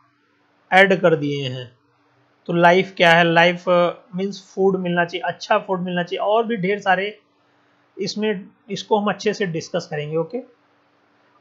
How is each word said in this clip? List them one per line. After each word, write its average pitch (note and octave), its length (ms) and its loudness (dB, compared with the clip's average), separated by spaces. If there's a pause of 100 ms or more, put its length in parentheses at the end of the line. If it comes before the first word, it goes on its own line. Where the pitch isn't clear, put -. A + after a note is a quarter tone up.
(720)
ऐड F#3 280 6
कर E3+ 160 2
दिए C#3+ 320 -4
हैं। B2+ 240 -12 (720)
तो G#3+ 60 -6
life F3 440 4
क्या E3+ 160 6
है? E3+ 120 6
Life, E3+ 440 2
अ, F3 220 4 (240)
means F#3+ 400 -8
food F#3+ 220 2
मिलना F3 280 0
चाहिए, F3 180 -8
अच्छा F3 360 -2
food F#3+ 220 -6
मिलना F3+ 220 -4
चाहिए, F3+ 180 -6
और G#3+ 260 0
भी A#3 100 -4
ढेर G3 240 -2
सारे G3 380 -2 (800)
इसमें, G#3 480 -4 (240)
इसको G3+ 280 -2
हम G#3 120 -2
अच्छे G3+ 240 -2
से G3+ 120 -4
discuss E3 440 -6
करेंगे, D3+ 260 -6
ओके। E3 220 -4 (1040)